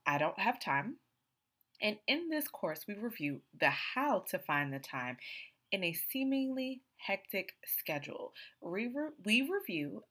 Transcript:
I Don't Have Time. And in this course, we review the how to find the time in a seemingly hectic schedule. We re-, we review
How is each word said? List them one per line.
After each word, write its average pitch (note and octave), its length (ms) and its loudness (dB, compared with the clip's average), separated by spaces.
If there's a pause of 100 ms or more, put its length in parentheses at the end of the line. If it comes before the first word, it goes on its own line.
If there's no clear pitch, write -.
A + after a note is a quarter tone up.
I C#3+ 120 4
Don't D#3 200 4
Have A#3 220 4
Time. D#3+ 360 2 (840)
And G#3+ 260 0
in E4 220 2
this D4+ 200 0
course, - 400 -4
we G#3 60 -4
review G3 480 -4 (160)
the C#3+ 120 8
how B3+ 500 2 (100)
to F#3 80 -2
find C#3+ 340 0
the C#3 80 -2
time B2+ 360 -4 (540)
in F#3+ 140 0
a E3+ 80 2
seemingly C4 920 0 (140)
hectic - 580 -4 (100)
schedule. - 680 -4 (280)
We F#3+ 280 -2
re-, D4 220 -2 (140)
we A3 180 6
review G#3 680 -2